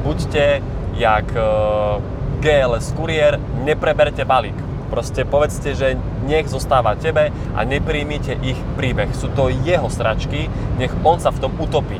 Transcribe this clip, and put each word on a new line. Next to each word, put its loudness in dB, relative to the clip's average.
buďte 2
jak, 2
e, 0
G 2
L 4
S -2
kuriér, 2
nepreberte 2
balík. 2
Proste -2
povedzte, 0
že 0
nech 0
zostáva 2
tebe 2
a 0
nepríjmite -2
ich -2
príbeh. 0
Sú -4
to 2
jeho 2
sračky, -2
nech 0
on 4
sa 2
v -2
tom -2
utopí. -2